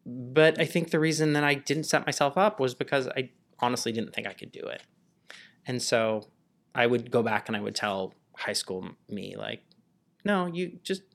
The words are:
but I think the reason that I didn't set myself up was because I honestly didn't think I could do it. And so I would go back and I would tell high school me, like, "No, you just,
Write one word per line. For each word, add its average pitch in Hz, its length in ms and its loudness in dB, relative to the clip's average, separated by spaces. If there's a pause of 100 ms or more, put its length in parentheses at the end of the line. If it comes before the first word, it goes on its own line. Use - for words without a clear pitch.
but 131 560 4
I 170 40 4
think 165 260 0
the 165 100 2
reason 156 340 2
that 147 100 2
I 143 100 4
didn't 147 300 -2
set 147 220 2
myself 143 300 2
up 208 220 4
was 127 160 0
because 135 340 -2
I 131 220 -6 (300)
honestly 120 320 0
didn't 113 220 -6
think 113 120 -6
I 98 60 -8
could - 200 -16
do - 140 -16
it. - 160 -10 (840)
And 123 140 -4
so 110 480 0 (460)
I 120 120 4
would 120 240 0
go 120 120 2
back 110 260 -2
and 110 80 -4
I 104 40 -4
would 107 160 -6
tell 95 380 -2 (220)
high - 180 -6
school 92 340 -6 (200)
me, 98 300 -10
like, 107 240 -8 (600)
"No, 196 220 0
you 175 360 -6
just, 190 200 -6 (120)